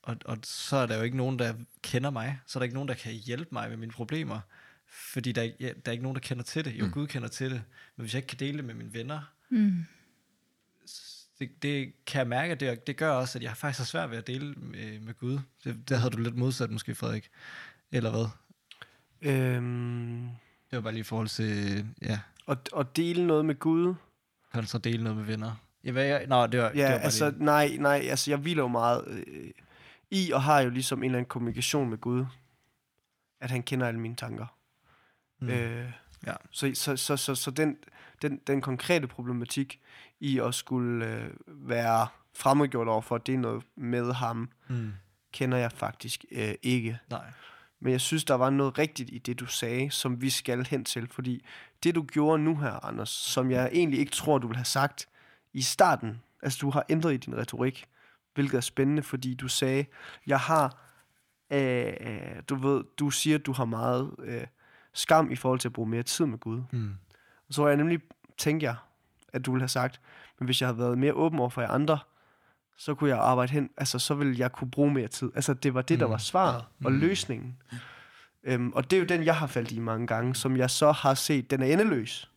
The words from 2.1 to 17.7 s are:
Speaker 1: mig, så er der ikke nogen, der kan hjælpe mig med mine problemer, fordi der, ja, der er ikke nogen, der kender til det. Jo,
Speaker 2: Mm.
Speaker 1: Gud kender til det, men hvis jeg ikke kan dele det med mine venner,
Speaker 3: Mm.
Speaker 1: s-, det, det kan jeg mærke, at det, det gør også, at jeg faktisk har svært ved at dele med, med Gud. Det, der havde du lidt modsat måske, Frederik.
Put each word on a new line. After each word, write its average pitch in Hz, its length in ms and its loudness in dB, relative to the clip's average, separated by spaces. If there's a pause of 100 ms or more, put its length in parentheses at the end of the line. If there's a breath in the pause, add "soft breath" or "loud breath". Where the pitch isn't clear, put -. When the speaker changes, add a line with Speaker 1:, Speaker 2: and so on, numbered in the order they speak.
Speaker 1:
mig, 127 360 -6
så - 120 -8
er - 20 -4
der 123 40 0
ikke 123 100 -6
nogen, 139 140 -4
der 127 60 -4
kan - 180 -10
hjælpe 117 400 -8
mig 113 160 -6
med 113 80 -10
mine 113 160 -10
problemer, 120 480 -6 (460 soft breath)
fordi - 460 -8
der, 117 100 -2
ja, 117 260 -6
der - 40 -8 (140)
er 120 40 -4
ikke 117 120 -6
nogen, 131 120 -4
der 131 60 -6
kender 120 240 -8
til 160 200 -6
det. 139 80 -6
Jo, 110 140 -4
Speaker 2:
Mm. 87 60 -4
Speaker 1:
Gud 147 140 -4
kender 120 220 -8
til 131 220 -6
det, 123 120 -6 (340 loud breath)
men 123 60 -12
hvis 110 120 -8
jeg 127 40 -2
ikke 131 100 -8
kan 123 100 -12
dele 139 180 -6
det 143 80 -8
med 113 100 -10
mine 113 200 -14
venner, 135 260 -8 (300)
Speaker 3:
Mm. 196 360 4 (1000 soft breath)
Speaker 1:
s-, - 420 -20 (100)
det, - 240 -8
det 143 300 -2 (140)
kan 143 120 -2
jeg 127 80 2
mærke, 139 260 0
at 135 80 -4
det, 123 260 -2
det 139 100 -6
gør 160 160 2
også, 127 260 0
at 120 40 -6
jeg 117 140 -8
faktisk 143 220 -4
har 127 60 -4
svært 160 260 -4
ved 113 80 -8
at 110 80 -10
dele 139 280 -8
med, 110 460 -12
med 113 140 -12
Gud. 127 240 -4 (260)
Det, 117 240 -8
der 131 80 2
havde 120 140 4
du 113 80 -6
lidt 117 180 -2
modsat 123 340 0
måske, 110 240 -6
Frederik. 113 360 -6 (640 loud breath)